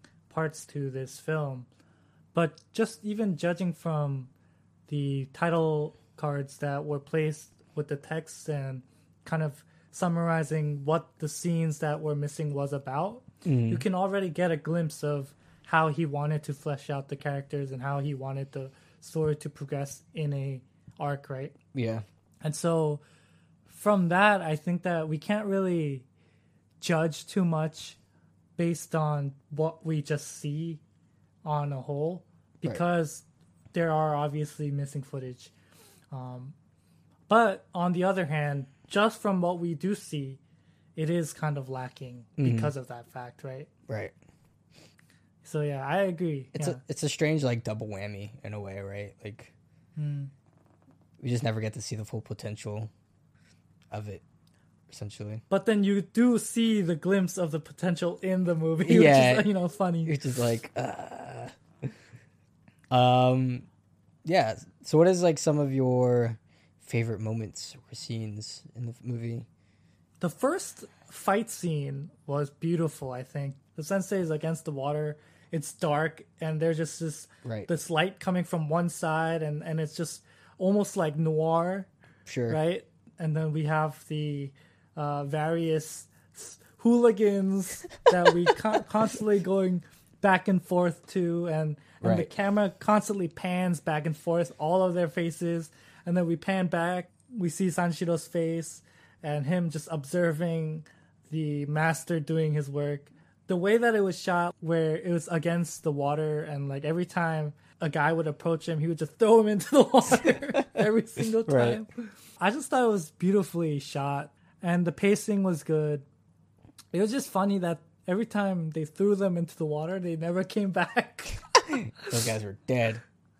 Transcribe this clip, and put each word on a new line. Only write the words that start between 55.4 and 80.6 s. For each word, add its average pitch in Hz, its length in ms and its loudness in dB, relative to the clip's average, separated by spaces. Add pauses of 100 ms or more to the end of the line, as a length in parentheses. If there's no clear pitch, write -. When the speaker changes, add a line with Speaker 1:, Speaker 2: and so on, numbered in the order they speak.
Speaker 1:
But 196 160 2
then 208 180 4
you 202 180 4
do 240 360 4
see 226 440 2
the 170 140 2
glimpse 180 420 2
of 170 140 -2
the 160 80 -2
potential 175 640 -2
in 185 220 2
the 175 120 2
movie, 160 300 2
<laughs> 160 80 -6
Speaker 2:
Yeah. 135 440 10
Speaker 1:
which - 40 4
is, 202 60 4
you 208 60 2
know, 180 160 0
funny. 170 360 0
Speaker 2:
Which 151 200 -2
is 127 120 -2
like, 117 380 0
uh. 123 720 -10 (1400)
Um, 127 720 4 (600)
yeah. 151 320 2 (260)
So - 140 2
what 170 100 10
is, 185 160 4
like, 165 140 4
some 147 220 2
of 139 140 0
your 123 640 2 (420)
favorite 113 400 -2
moments 110 560 -8
or 123 200 -20
scenes 110 680 -10 (120)
in 120 100 -8
the 117 60 -8
f-, 120 120 -18
movie? 117 420 -8 (760)
Speaker 1:
The 175 100 -2
first - 560 -4 (240)
fight 196 400 -2
scene 143 600 -6 (140)
was 143 240 -4
beautiful, 160 600 -4
I 127 120 -10
think. 139 320 -8 (200)
The 160 80 -10
sensei 190 360 -2
is 170 120 -2
against 160 340 -4
the 160 60 -6
water. 147 460 -4 (340)
It's 160 220 -6
dark, 156 500 0 (180)
and 160 200 -2
there's 165 160 2
just 160 220 -4
this, 160 280 -8 (160)
Speaker 2:
Right. 110 240 -8
Speaker 1:
this 160 220 -4
light 175 300 -2
coming 180 240 -2
from 165 260 -4
one 170 200 0
side, 160 540 -4
and, 151 200 -6
and 160 160 -6
it's 156 160 -6
just - 280 -8 (340)
almost 202 400 0